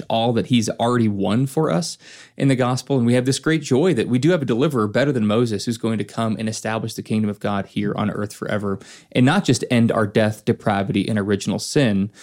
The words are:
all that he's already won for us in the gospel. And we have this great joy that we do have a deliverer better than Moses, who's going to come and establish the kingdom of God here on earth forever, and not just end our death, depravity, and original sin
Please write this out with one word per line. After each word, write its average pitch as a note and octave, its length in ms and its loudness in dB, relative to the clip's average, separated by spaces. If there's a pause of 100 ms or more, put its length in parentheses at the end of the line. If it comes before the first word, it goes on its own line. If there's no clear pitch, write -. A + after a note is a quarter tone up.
all A#2 240 0
that A2+ 140 0
he's A#2+ 240 2
already A#2 380 0
won G#2 400 0
for D#3 240 0
us E3+ 260 -4 (400)
in C#3 120 2
the C3+ 60 4
gospel. B2+ 400 0
And B2 80 2
we A#2+ 120 4
have B2+ 100 2
this C3+ 140 0
great D#3+ 240 0
joy D3 320 2
that A2 120 0
we B2+ 120 2
do C#3+ 100 2
have F3 140 2
a - 20 -4
deliverer A#2+ 420 0
better B2 240 0
than A#2+ 140 0
Moses, G#2+ 400 0
who's A#2 140 -4
going A2+ 180 -2
to G2+ 60 -2
come A2 340 -4
and A2 100 -4
establish A2 460 -6
the - 80 -10
kingdom G#2+ 300 -2
of G2 80 -8
God G2+ 260 -4
here G#2 300 -4
on G#2 160 -2
earth G#2 200 -6
forever, G2+ 460 -4 (340)
and B2 140 4
not F3 180 4
just B2 280 2
end A#2 200 4
our A2 140 0
death, G#2+ 400 0
depravity, G2+ 640 0
and A2 80 0
original G2+ 400 -2
sin G#2 540 0 (120)